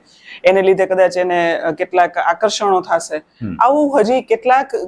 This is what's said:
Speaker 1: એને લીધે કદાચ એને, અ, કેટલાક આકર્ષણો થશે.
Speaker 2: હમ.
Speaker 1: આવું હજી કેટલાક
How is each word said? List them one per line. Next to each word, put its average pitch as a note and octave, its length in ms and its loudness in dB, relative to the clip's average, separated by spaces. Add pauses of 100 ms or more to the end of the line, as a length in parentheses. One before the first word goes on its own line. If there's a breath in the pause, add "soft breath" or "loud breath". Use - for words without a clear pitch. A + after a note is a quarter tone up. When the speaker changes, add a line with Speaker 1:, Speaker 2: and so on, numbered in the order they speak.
(440 loud breath)
Speaker 1:
એને F#3+ 180 4
લીધે F#3+ 240 2
કદાચ F#3 320 0
એને, F3 400 0
અ, E3 140 -4
કેટલાક F3+ 460 0
આકર્ષણો F#3+ 640 0
થશે. E3+ 360 -4
Speaker 2:
હમ. G#2 440 -10
Speaker 1:
આવું C#4 380 2
હજી B3 220 2
કેટલાક B3+ 500 0 (160)